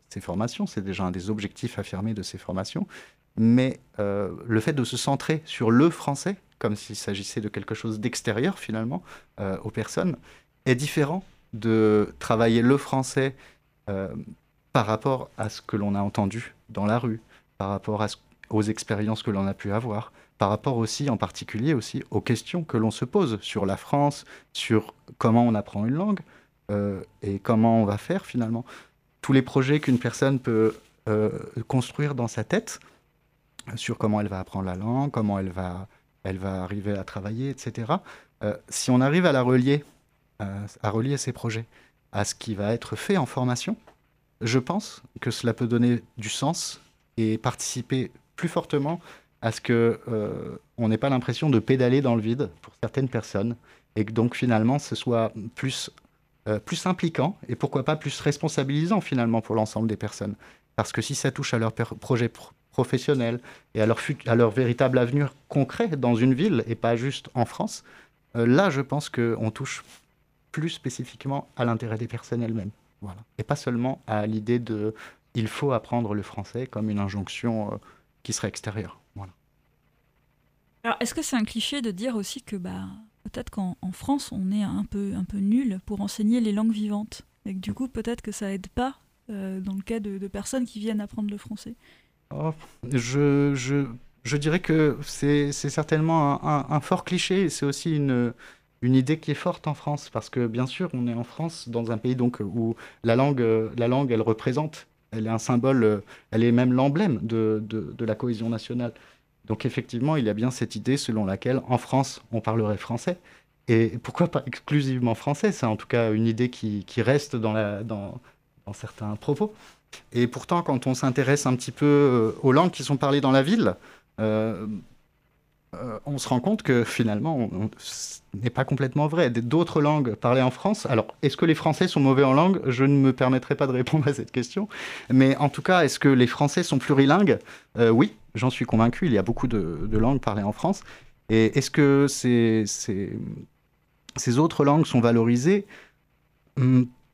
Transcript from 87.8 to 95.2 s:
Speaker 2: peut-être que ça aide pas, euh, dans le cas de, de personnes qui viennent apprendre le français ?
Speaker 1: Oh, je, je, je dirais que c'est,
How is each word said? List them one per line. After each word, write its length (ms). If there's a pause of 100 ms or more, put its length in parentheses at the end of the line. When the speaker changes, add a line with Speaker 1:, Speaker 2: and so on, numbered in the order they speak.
Speaker 2:
peut-être 340
que 100
ça 200
aide 160
pas, 260 (340)
euh, 320
dans 140
le 80
cas 180
de, 160
de 120
personnes 360
qui 140
viennent 220
apprendre 300
le 60
français ? 380 (580)
Speaker 1:
Oh, 220 (360)
je, 640
je, 300 (380)
je 160
dirais 220
que 420
c'est, 500